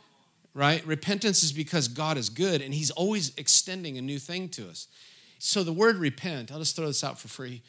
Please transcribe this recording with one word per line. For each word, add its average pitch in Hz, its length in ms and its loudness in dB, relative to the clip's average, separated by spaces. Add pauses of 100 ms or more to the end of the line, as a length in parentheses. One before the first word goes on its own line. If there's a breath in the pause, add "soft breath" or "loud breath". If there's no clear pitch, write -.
(540 soft breath)
Right? 147 320 2
Repentance 190 560 2
is 156 100 2
because 147 360 0
God 156 280 -2
is 110 140 -2
good, 160 320 2
and 135 100 -6
he's 151 180 0
always 185 460 0
extending 160 600 2
a 127 40 -4
new 139 160 -2
thing 175 320 -6
to 95 200 -10
us. - 160 -14 (520 loud breath)
So - 240 2
the 165 100 -2
word 208 240 6
repent, 143 540 -2
I'll 151 100 -10
just 156 160 0
throw 160 100 -4
this 147 180 -2
out 139 140 -8
for - 100 -14
free. 123 400 -12